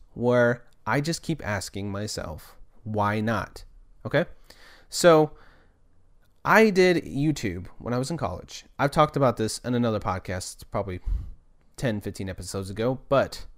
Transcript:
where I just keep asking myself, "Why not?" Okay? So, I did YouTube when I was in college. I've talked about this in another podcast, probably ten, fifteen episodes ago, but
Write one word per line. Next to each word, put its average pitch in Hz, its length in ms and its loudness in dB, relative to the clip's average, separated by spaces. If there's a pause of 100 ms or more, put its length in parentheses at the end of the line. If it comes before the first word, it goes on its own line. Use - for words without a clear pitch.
(120)
where 120 520 2 (220)
I 120 140 0
just 160 220 -4
keep - 240 -6
asking 101 440 -6
myself, 101 640 -8 (280)
"Why 107 380 0
not?" 107 440 -4 (400)
Okay? 151 220 0 (640)
So, 156 400 6 (1120)
I 208 240 6
did 180 360 4
YouTube 101 640 -4 (100)
when 120 160 -6
I 123 40 0
was 131 120 -4
in 165 80 -6
college. - 480 -8 (120)
I've 139 120 2
talked 156 260 4
about 135 220 4
this 110 220 -2
in 123 140 -4
another 117 260 0
podcast, - 680 -6
probably 98 300 -6 (800)
ten, 107 240 -2
fifteen 98 260 -8
episodes 92 400 -8
ago, 110 400 -4
but - 380 0 (100)